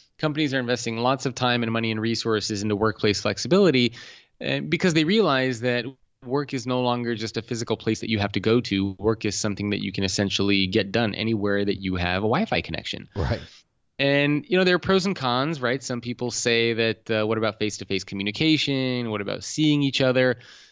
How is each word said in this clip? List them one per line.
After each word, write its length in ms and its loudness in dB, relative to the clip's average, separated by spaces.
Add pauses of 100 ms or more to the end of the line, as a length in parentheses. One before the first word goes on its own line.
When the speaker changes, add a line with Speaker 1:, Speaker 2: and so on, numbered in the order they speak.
(180)
Speaker 1:
Companies 360 0
are 60 2
investing 380 -2
lots 280 0
of 80 -2
time 300 0
and 80 -2
money 180 0
and 120 -2
resources 600 -2
into 140 0
workplace 460 0
flexibility, 720 2 (520)
uh, 140 -2
because 340 0
they 120 4
realize 560 2
that 240 0 (420)
work 260 -2
is 140 -4
no 140 0
longer 340 0
just 220 -6
a 40 -4
physical 360 -4
place 240 -2
that 80 -8
you 100 0
have 140 0
to 60 -2
go 220 2
to. 380 0
Work 260 0
is 100 -2
something 360 -2
that 100 -2
you 100 -6
can 120 -4
essentially 640 2
get 240 0
done 240 0
anywhere 500 0
that 160 -2
you 140 -2
have 240 0
a 80 0
Wi-Fi 340 0
connection. 540 -8
Speaker 2:
Right. 240 -2 (600)
Speaker 1:
And, 480 2
you 100 2
know, 60 6
there 120 4
are 40 2
pros 280 2
and 80 -2
cons, 440 -2
right? 220 -2
Some 200 -6
people 280 -6
say 440 2
that, 360 -2
uh, 160 2
what 140 0
about 180 0
face-to-face 460 -2
communication? 1080 0
What 120 -4
about 220 -8
seeing 380 0
each 200 0
other? 360 4 (340)